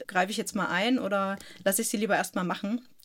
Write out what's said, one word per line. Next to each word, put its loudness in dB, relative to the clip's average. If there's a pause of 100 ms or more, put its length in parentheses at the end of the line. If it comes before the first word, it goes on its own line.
Greife 2
ich -4
jetzt -6
mal 2
ein 2
oder -2 (280)
lasse 4
ich -2
sie -2
lieber 2
erst 0
mal 0
machen? -2 (180)